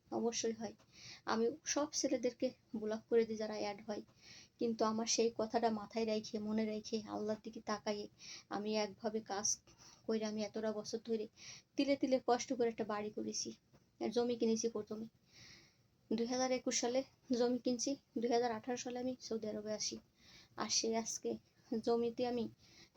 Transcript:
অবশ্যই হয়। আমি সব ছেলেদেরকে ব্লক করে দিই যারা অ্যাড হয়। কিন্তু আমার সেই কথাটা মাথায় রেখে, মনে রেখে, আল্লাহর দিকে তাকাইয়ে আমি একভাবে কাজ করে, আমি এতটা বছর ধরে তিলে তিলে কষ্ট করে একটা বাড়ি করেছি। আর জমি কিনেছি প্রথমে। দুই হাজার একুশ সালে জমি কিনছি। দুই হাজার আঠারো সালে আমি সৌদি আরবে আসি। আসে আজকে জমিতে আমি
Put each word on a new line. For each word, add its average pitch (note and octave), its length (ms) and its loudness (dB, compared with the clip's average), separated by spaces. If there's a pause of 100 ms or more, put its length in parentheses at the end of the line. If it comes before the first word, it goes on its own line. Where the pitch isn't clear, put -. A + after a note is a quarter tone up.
(120)
অবশ্যই A3+ 420 0
হয়। A3 200 -8 (520)
আমি A3+ 260 4 (140)
সব D4 260 2
ছেলেদেরকে B3+ 560 0 (280)
ব্লক G#3+ 340 -2
করে A#3 160 6
দিই A3 120 -6
যারা G#3+ 160 -4
অ্যাড G#3 340 -4
হয়। G#3+ 140 -6 (580)
কিন্তু A3+ 260 2
আমার A3 200 2
সেই A3+ 320 4
কথাটা A3 320 2
মাথায় A3 360 -2
রেখে, A3 340 -2
মনে G#3+ 260 0
রেখে, G#3+ 420 -4
আল্লাহর G#3 360 -2
দিকে A3+ 180 -10
তাকাইয়ে G#3 460 -4 (420)
আমি G#3+ 280 0
একভাবে G#3 440 -2
কাজ G3+ 260 -4 (560)
করে, A3 220 0
আমি G#3+ 180 -2
এতটা A3 280 -2
বছর G#3+ 340 -4
ধরে A3+ 220 -2 (480)
তিলে C#4 200 4
তিলে C4 220 2 (100)
কষ্ট A#3+ 260 4
করে A#3 160 4
একটা A3+ 140 -4
বাড়ি G#3+ 260 -4
করেছি। G#3+ 400 -4 (500)
আর A#3 100 0
জমি A#3+ 260 2
কিনেছি A3+ 340 2
প্রথমে। G#3+ 360 -6 (1080)
দুই A#3 140 0
হাজার B3+ 240 2
একুশ B3+ 280 0
সালে B3+ 240 2 (280)
জমি B3 280 4
কিনছি। B3+ 360 0 (220)
দুই A#3 140 2
হাজার A#3+ 200 4
আঠারো A#3 260 -4
সালে B3 220 -6
আমি B3+ 220 -2
সৌদি G#3+ 280 -4
আরবে G#3+ 240 -4
আসি। A3 240 -4 (580)
আসে A3 320 2 (100)
আজকে A3+ 320 -4 (540)
জমিতে A#3 440 2
আমি A#3+ 220 0 (480)